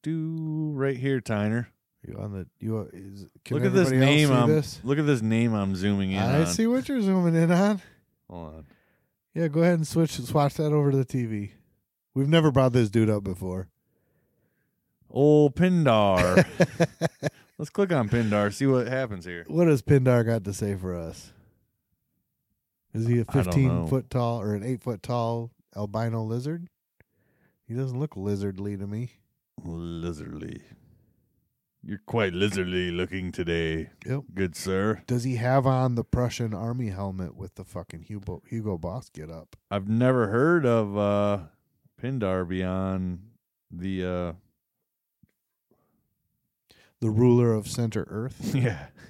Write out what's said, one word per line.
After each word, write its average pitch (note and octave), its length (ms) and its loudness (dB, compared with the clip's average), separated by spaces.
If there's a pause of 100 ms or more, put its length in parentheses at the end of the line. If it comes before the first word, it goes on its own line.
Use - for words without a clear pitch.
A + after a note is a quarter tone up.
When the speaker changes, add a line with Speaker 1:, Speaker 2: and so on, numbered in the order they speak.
Speaker 1:
doop. D#3+ 720 -6
Right C3+ 220 -2
here, C3 240 0
Tyner. A2 460 0 (400)
Speaker 2:
You - 120 -12
on G2+ 140 -8
the, F#2+ 140 -8 (120)
you A2 200 -4
are, G2+ 140 -8
is, G2 340 -18 (180)
can D3 140 -2
Speaker 1:
Look - 80 2
at B2+ 60 2
this F3+ 160 6
Speaker 2:
everybody C3 220 4
else C#3+ 80 6
Speaker 1:
name D3+ 100 6
Speaker 2:
see C3 60 6
Speaker 1:
I'm, A#2+ 140 4
Speaker 2:
this? D#3 340 0
Speaker 1:
look C#3+ 160 0
at D3+ 80 0
this C3 160 4
name A2+ 320 2
I'm G2 220 0
zooming G2 340 0
in F#2+ 100 0
Speaker 2:
I B2+ 200 4
Speaker 1:
on. E3 60 2
Speaker 2:
see F3 200 0
what B3+ 220 0
you're C4+ 120 -2
zooming F#3 400 2
in E3 120 4
on. G3 280 2 (480)
Speaker 1:
Hold E2 260 -14
on. D#2 120 -18 (680)
Speaker 2:
Yeah, E3 120 -2
go D3+ 160 0
ahead F3 120 4
and D#3+ 120 0
switch, E3 240 2 (100)
swatch C#3 340 0
that D3+ 180 0
over D3 180 4
to C3+ 60 2
the C3+ 80 2
T B2 220 -4
V. G#2 260 -6 (600)
We've C#3 160 0
never D#3 220 6
brought C3 220 4
this A#2+ 180 4
dude A2 180 4
up G#2 140 0
before. F#2 460 -6 (1400)
Speaker 1:
Old D3 440 6
Pindar. G#2+ 920 4 (1000)
Speaker 2:
<laughs> - 140 -20
Speaker 1:
Let's D3+ 120 -10
click G3 220 0
on A#2+ 160 0
Pindar, G#2 440 2
see C#3 140 -2
what B2+ 220 2
happens A#2 360 -6
here. F2 220 -12
Speaker 2:
What E3+ 220 2
has C#3 140 4
Pindar B2+ 440 4
got A2+ 180 0
to G2 80 -6
say G2+ 220 -4
for F#2 220 -6
us? E2 360 -12 (1600)
Is A2+ 120 -2
he A#2+ 120 2
a A2 100 0
Speaker 1:
I - 40 -10
don't C3+ 120 2
Speaker 2:
fifteen B2+ 240 2
Speaker 1:
know. F2 180 0
Speaker 2:
foot B2+ 240 -2
tall A#2+ 300 -2
or G#2 160 -4
an G2+ 80 -8
eight B2+ 180 -6
foot A2+ 220 -8
tall A#2 480 -4 (240)
albino A2 480 -4
lizard? C#3+ 420 -6 (1000)
He A#2 60 -8
doesn't B2+ 260 -4
look D3+ 160 -6
lizardly G2+ 600 -4
to G2+ 120 -8
me. A2+ 240 -8 (520)
Speaker 1:
Lizardly. E2 1000 -10 (1200)
You're G2+ 220 -10
quite G#2 260 0
lizardly F2+ 600 -2
looking F2+ 400 -6
today, E2 580 -2 (160)
Speaker 2:
Yep. C3+ 160 -6 (120)
Speaker 1:
good F#2 200 -4
sir. G2 540 -2
Speaker 2:
Does A#2+ 160 -2
he C3 120 -2
have B2+ 300 2
on B2+ 300 2
the A#2 80 -2
Prussian A#2+ 500 -2
army A#2 360 -6
helmet F#2+ 440 -8
with F#2+ 220 -16
the F#2 80 -16
fucking E2+ 380 -14
Hugo, G2 460 -12
Hugo G#2+ 300 -4
Boss F2+ 300 -8
get D#2 240 -16
up? D#2+ 240 -18 (120)
Speaker 1:
I've G2+ 200 -4
never A#2+ 400 4
heard D3 360 2
of, A2 320 2
uh, G2+ 420 2 (640)
Pindar G2 480 -2
beyond F#2 720 -4 (460)
the, F#2 360 -6
uh, F2+ 280 -4 (2750)
Speaker 2:
The A2+ 100 0
ruler A#2+ 420 4
of G#2+ 140 -2
Center A2 420 -4
Earth? A#2 460 -8
Speaker 1:
<laughs> - 0 -
Yeah. B2 320 -2 (240)